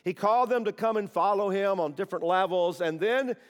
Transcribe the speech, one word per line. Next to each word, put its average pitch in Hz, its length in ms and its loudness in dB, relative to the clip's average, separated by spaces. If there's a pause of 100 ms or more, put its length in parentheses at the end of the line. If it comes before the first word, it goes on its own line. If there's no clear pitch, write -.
He 180 80 -2
called 226 380 2
them 240 160 0
to 208 60 0
come 220 260 -2
and 202 120 -4
follow 202 380 2
him 196 320 0
on 147 140 -2
different 185 300 -6
levels, 180 580 2
and 160 180 -2
then 247 340 0 (160)